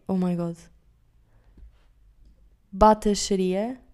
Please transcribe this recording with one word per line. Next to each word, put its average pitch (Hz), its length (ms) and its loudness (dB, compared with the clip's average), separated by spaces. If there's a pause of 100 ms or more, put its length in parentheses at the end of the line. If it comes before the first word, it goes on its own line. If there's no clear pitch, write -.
Oh 190 100 -2
my 180 200 -2
God. 170 200 -6 (2250)
Bhattacharya. 208 1080 0 (140)